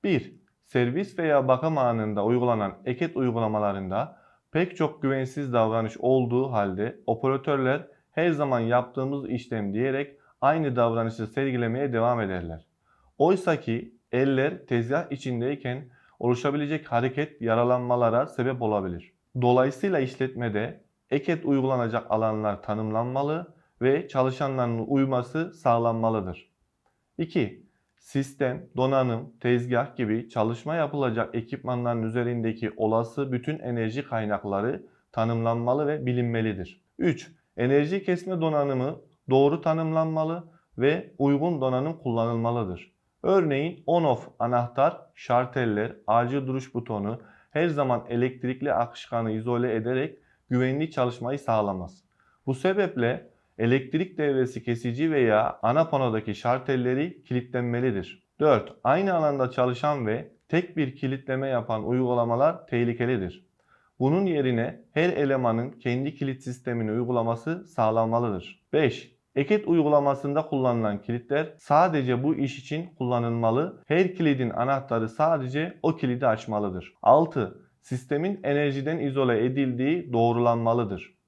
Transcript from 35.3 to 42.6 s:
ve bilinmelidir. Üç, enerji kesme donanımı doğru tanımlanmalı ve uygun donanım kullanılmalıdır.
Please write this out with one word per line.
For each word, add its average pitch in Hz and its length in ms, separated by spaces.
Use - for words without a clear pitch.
ve 147 200
bilinmelidir. 113 760
Üç, 127 340
enerji 147 480
kesme 180 360
donanımı 143 600
doğru 143 300
tanımlanmalı 160 840
ve 147 400
uygun 143 420
donanım 131 380
kullanılmalıdır. 117 960